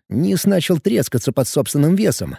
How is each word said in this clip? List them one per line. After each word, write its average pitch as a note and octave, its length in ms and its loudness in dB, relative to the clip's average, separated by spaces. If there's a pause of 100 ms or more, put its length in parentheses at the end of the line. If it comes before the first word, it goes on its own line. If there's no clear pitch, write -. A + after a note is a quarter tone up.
низ E3+ 360 -2
начал F#3 340 2
трескаться D#3+ 520 -2
под B2 160 0
собственным D3 480 2
весом, E3 440 -2